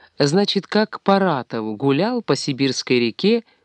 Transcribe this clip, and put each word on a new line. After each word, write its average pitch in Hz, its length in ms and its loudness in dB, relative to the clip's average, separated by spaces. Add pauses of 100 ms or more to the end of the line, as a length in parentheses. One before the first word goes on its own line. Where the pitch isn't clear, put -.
(180)
Значит, 175 480 0
как - 360 -2
Паратов 131 720 0
гулял 160 460 0
по 151 140 -2
сибирской 131 640 -2
реке, 190 460 0 (200)